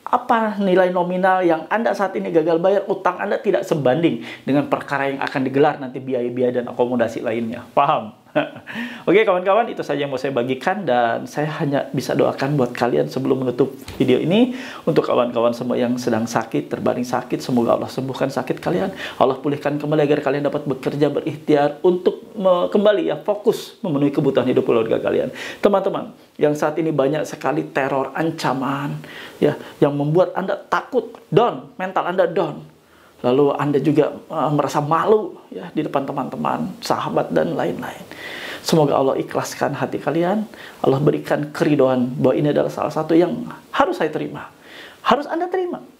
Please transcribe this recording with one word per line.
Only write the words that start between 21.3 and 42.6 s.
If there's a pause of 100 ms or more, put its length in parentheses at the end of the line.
untuk
me-,
kembali,
ya,
fokus
memenuhi
kebutuhan
hidup
keluarga
kalian. (320)
Teman-teman, (240)
yang
saat
ini
banyak
sekali
teror,
ancaman, (480)
ya, (160)
yang
membuat
Anda
takut,
down,
mental
Anda
down. (500)
Lalu
Anda
juga,
eh,
merasa
malu, (140)
ya,
di
depan
teman-teman,
sahabat,
dan
lain-lain. (640)
Semoga
Allah
ikhlaskan
hati
kalian, (360)
Allah
berikan
keridoan
bahwa
ini
adalah